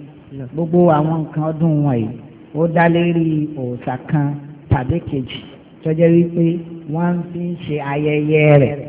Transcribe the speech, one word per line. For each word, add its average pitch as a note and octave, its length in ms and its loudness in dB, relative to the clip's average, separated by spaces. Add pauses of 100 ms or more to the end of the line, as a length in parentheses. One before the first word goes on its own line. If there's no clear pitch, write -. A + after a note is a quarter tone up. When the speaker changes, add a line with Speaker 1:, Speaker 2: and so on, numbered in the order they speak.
(280)
Speaker 1:
Naam. C3+ 200 -12
Speaker 2:
Gbogbo E3+ 420 2
àwọn D#3 280 2
nǹkan D#3 260 -4
ọdún D#3+ 380 0
wọn C#3 140 2
yìí, A2 120 -2 (420)
ó D#3 180 0
dá E3 180 2
lérí E3 680 2
òòṣà B2 420 -6 (120)
kan D3 220 0 (380)
tàbí C3 340 0
kejì, C3 400 -8 (380)
tó D#3+ 120 -4
jẹ́ E3 200 4
wípé E3+ 340 2 (420)
wọ́n F3 280 -2 (100)
fi E3+ 140 -10
ń F3 180 -6
ṣe D3+ 220 -8
ayẹyẹ D3+ 800 4
rẹ̀. C3+ 180 2 (120)